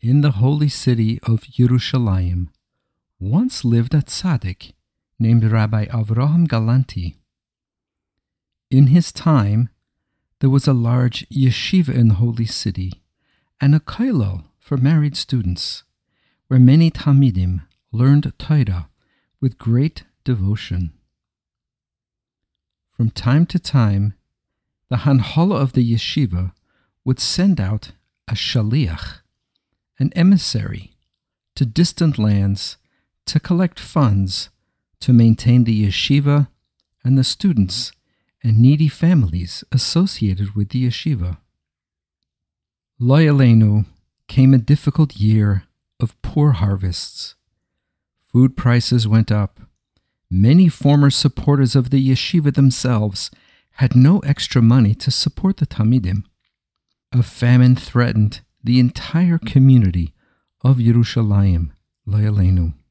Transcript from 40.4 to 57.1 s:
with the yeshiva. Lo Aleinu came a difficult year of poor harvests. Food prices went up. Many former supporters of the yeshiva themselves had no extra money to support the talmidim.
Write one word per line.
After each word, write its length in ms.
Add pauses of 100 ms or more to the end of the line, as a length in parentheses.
with 140
the 180
yeshiva. 500 (1600)
Lo 200
Aleinu 680 (440)
came 240
a 40
difficult 600
year 480 (340)
of 220
poor 320
harvests. 840 (960)
Food 240
prices 500
went 280
up. 260 (720)
Many 380
former 400
supporters 680
of 140
the 200
yeshiva 440
themselves 800 (400)
had 260
no 220
extra 420
money 340
to 160
support 460
the 100
talmidim. 560 (880)